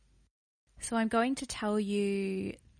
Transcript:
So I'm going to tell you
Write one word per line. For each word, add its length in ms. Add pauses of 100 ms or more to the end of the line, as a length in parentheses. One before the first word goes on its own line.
(800)
So 160
I'm 120
going 280
to 100
tell 320
you 760 (260)